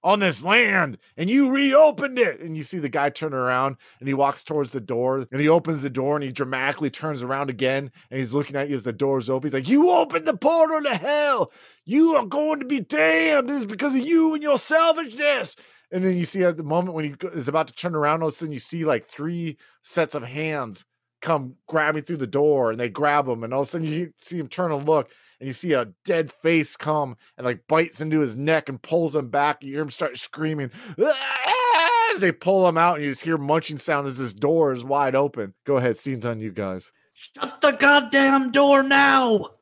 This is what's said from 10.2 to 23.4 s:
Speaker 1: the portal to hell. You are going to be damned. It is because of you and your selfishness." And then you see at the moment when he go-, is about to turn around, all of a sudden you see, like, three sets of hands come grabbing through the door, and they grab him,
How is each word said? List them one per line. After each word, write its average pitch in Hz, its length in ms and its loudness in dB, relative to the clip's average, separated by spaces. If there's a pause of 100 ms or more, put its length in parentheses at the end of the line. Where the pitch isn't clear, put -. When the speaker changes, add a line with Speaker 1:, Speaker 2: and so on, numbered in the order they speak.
Speaker 1:
the 302 80 0
portal 320 460 2
to 277 140 -2
hell. 269 560 0 (340)
You 311 300 4
are 247 100 2
going 302 360 -2
to 262 40 -8
be 269 140 -2
damned. 302 720 2
It 285 60 -2
is 233 100 -4
because 220 260 -2
of 262 80 2
you 320 320 4
and 302 80 -4
your 294 160 2
selfishness." 294 1000 0 (360)
And 185 120 -4
then 185 140 2
you 175 80 0
see 190 180 -2
at 170 140 2
the 160 60 -10
moment 170 320 -2
when 156 100 -4
he 143 60 -6
go-, 175 180 -10
is 160 180 -6
about 156 200 0
to - 80 -20
turn 180 180 -6
around, 156 300 0
all 156 60 0
of 147 40 -10
a - 40 -12
sudden 156 160 -8
you 131 60 -8
see, 165 260 -8
like, 135 200 0
three 165 520 -8 (260)
sets 160 320 -2
of 139 80 -6
hands 135 600 -8 (380)
come 139 360 -4 (100)
grabbing 151 380 0
through 170 120 -8
the 135 80 -4
door, 135 460 2
and 113 80 -6
they 120 100 -2
grab 147 380 0
him, 117 160 -4